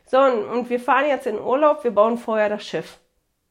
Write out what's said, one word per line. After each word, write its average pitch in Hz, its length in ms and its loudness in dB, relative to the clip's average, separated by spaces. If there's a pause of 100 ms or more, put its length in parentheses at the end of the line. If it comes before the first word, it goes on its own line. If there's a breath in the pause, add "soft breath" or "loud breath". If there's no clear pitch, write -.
"So, 262 140 2
und, 254 260 2
und 233 240 -4
wir 240 120 -2
fahren 269 260 2
jetzt 262 180 -2
in 214 140 -4
Urlaub, 294 460 0
wir 240 60 0
bauen 220 260 4
vorher 220 320 -2
das 208 140 -6
Schiff. - 360 -10 (520)